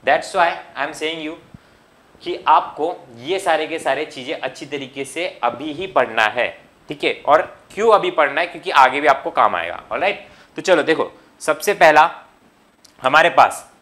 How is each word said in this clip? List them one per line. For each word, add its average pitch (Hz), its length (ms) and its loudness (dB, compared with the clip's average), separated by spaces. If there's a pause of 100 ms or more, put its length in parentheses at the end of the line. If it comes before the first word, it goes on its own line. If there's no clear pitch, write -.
That's 151 240 0
why 175 140 0 (300)
I 135 80 -6
am 151 120 -6
saying 156 260 -6
you 156 120 -8 (880)
कि 175 140 -8 (120)
आपको 165 460 0 (240)
ये 156 200 -6
सारे 160 280 -2
के 160 120 -8
सारे 151 280 -2
चीज़ें 139 280 -10
अच्छी 135 320 -10
तरीके 135 380 -10
से 160 220 -8 (160)
अभी 123 300 -4
ही 180 140 -10
पढ़ना 117 420 0
है, 113 180 -2 (440)
ठीक 151 140 -10
है। 135 80 0 (140)
और 156 160 4 (320)
क्यों 220 180 2
अभी 185 180 2
पढ़ना 147 300 0
है? 175 60 -2
क्योंकि 170 260 -10
आगे 135 280 4
भी 151 60 0
आपको 143 240 0
काम 107 260 2
आएगा, 85 260 -8 (100)
ऑलराइट। 170 340 -4 (300)
तो 156 60 -12
चलो 165 200 4
देखो, 143 280 -2 (320)
सबसे 160 320 -2
पहला 160 360 6 (920)
हमारे 156 280 4
पास 120 380 2 (140)